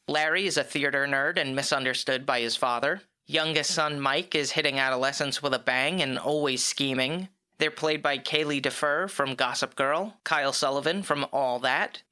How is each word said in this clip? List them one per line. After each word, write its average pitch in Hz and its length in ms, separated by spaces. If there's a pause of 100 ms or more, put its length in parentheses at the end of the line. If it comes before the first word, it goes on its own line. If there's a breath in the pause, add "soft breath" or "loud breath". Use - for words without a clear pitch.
Larry 156 400
is 151 100
a 139 60
theater 139 420
nerd 143 340
and 135 160
misunderstood 131 680
by 131 140
his 117 160
father. 135 460 (260)
Youngest 156 440
son 151 280
Mike 143 340
is 143 180
hitting 143 280
adolescence 135 640
with 139 100
a 123 60
bang 135 420
and 131 160
always 143 460
scheming. 139 680 (300)
They're 156 120
played 156 300
by 143 160
Kaylee 147 440
Defer 147 460
from 135 280
Gossip 127 400
Girl, 160 400 (100)
Kyle 143 260
Sullivan 143 500
from 143 300
All 127 280
That, 131 420 (100)